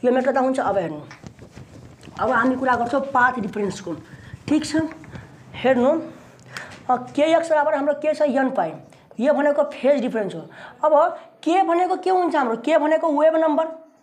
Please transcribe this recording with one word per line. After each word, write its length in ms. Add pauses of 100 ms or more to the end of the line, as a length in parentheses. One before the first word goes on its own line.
यो 80
मेटर 200
त 40
हुन्छ। 240
अब 180
हेर्नु, 220 (1200)
अब 100
हामी 260
कुरा 180
गर्छौँ 260
पाथ 320
डिफरेन्सको। 600 (540)
ठिक 180
छ, 100 (760)
हेर्नु, 480 (880)
अ, 60
kx 540
बराबर 240
हाम्रो 180
के 220
छ? 80
एन 280
पाई। 220 (480)
यो 140
भनेको 280
फेज 380
डिफरेन्स 340
हो। 60 (440)
अब 340 (240)
के 200
भनेको 340
के 140
हुन्छ 260
हाम्रो? 200
के 220
भनेको 300
वेभ 280
नम्बर 280 (380)